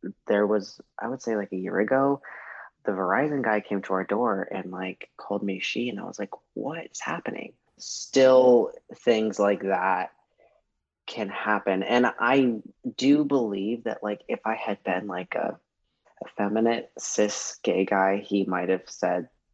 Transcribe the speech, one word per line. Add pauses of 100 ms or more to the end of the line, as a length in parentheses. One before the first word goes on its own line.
(280)
there
was, (180)
I
would
say,
like,
a
year
ago, (640)
the
Verizon
guy
came
to
our
door
and,
like,
called
me
she,
and
I
was
like, (220)
"What
is
happening?" (240)
Still, (240)
things
like
that (920)
can
happen.
And (140)
I (360)
do
believe
that,
like,
if
I
had
been,
like,
a (680)
effeminate
cis
gay
guy,
he
might
have
said (240)